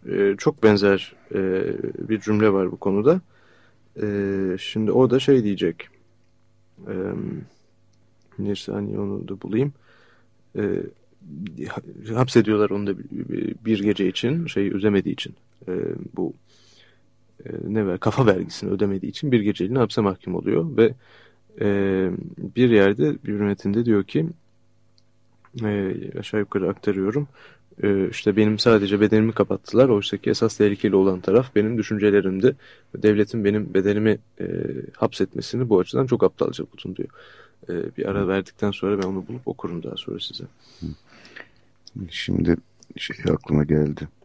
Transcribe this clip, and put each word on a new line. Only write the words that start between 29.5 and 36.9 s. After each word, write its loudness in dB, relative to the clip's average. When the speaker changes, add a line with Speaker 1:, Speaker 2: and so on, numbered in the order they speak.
Speaker 1:
Oysa 0
ki -2
esas 0
tehlikeli 2
olan 4
taraf 2
benim 0
düşüncelerimdi. 2
Devletin 2
benim 0
bedenimi, 2
e, -6
hapsetmesini -4
bu 4
açıdan 0
çok 0
aptalca 0
buldum -12